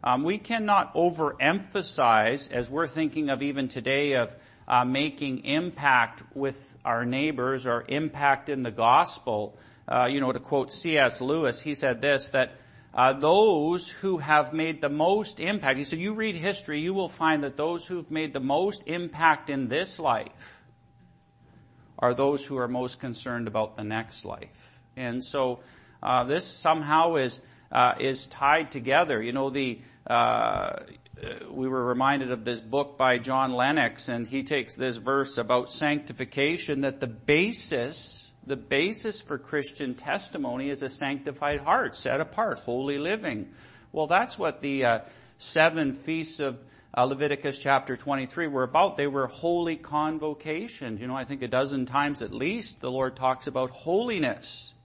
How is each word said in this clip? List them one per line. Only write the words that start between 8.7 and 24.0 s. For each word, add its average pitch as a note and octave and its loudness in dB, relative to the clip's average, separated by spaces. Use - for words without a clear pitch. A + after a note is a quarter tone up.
gospel. A2+ 2
Uh, B2 4
you C#3 0
know, C3 2
to B2+ 0
quote C#3 -2
C D#3+ 0
S B2+ 4
Lewis, C#3 0
he D3+ -4
said B2+ -2
this: C#3+ 2
that, B2+ 2
uh, C3 6
those E3+ 4
who F#3 -2
have D3+ 4
made D#3+ -2
the D3 0
most F3 0
impact, D3+ 0
he C#3+ -2
said, D#3+ -4
"You G3+ -4
read A3 -2
history, E3 -4
you F3 -2
will F#3 0
find D#3 2
that C3+ -6
those E3 -2
who've F3 -8
made D#3 -4
the C#3+ -2
most D#3+ 0
impact D#3+ 2
in C3+ -2
this E3 -2
life - -2
are B2 2
those C#3 0
who C#3 -6
are B2 -2
most B2 -6
concerned A#2+ -6
about A2 -2
the G#2+ -10
next A2 -6